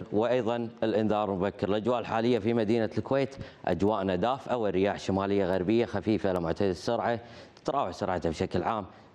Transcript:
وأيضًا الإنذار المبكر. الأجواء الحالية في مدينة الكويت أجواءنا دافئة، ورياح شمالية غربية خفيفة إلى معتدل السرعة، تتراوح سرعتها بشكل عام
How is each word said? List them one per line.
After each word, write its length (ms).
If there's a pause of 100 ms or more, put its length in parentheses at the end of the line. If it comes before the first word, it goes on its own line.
(120)
وأيضًا 580 (140)
الإنذار 500
المبكر. 360
الأجواء 300
الحالية 400
في 140
مدينة 440
الكويت 380 (300)
أجواءنا 500
دافئة، 400
ورياح 440
شمالية 460
غربية 400
خفيفة 460
إلى 80
معتدل 300
السرعة، 500 (360)
تتراوح 360
سرعتها 380
بشكل 340
عام 220 (300)